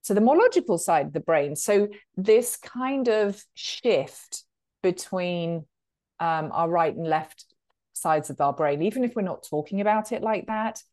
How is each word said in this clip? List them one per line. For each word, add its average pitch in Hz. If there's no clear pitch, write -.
to 202
the 208
more 262
logical 381
side 156
of 143
the 160
brain. 151
So 208
this 214
kind 262
of 208
shift -
between, 175
um, 160
our 165
right 165
and 165
left 156
sides 156
of 135
our 139
brain, 147
even 220
if 240
we're 220
not 180
talking 151
about 214
it 233
like 214
that 220